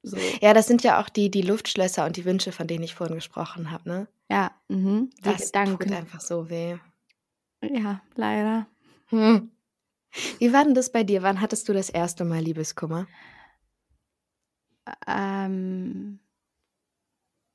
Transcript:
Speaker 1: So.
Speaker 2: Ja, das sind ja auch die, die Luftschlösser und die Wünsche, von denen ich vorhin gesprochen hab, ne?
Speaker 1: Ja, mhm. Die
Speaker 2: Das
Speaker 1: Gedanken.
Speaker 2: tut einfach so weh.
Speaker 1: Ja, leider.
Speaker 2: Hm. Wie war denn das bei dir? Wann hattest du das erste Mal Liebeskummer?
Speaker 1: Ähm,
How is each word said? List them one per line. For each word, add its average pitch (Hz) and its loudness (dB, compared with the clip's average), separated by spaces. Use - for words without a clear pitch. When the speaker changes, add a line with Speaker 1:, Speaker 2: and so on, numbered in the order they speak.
Speaker 1:
So. 190 -4
Speaker 2:
Ja, 208 8
das 220 8
sind 240 4
ja 226 4
auch - -8
die, 202 0
die 196 0
Luftschlösser 185 -2
und 165 -4
die 175 -10
Wünsche, 185 0
von 165 -8
denen 165 -6
ich 165 -12
vorhin 165 -6
gesprochen 165 -10
hab, 170 -12
ne? 185 -6
Speaker 1:
Ja, 196 0
mhm. 196 0
Die - -20
Speaker 2:
Das 185 0
Speaker 1:
Gedanken. 196 0
Speaker 2:
tut - -2
einfach 165 -8
so 165 -6
weh. 170 -6
Speaker 1:
Ja, 208 -4
leider. 214 -2
Speaker 2:
Hm. 220 6
Wie 240 4
war 277 8
denn 285 6
das 254 2
bei 226 2
dir? 190 2
Wann 196 2
hattest 214 -2
du 208 2
das 190 0
erste 175 -2
Mal 165 0
Liebeskummer? 160 -4
Speaker 1:
Ähm, 190 -6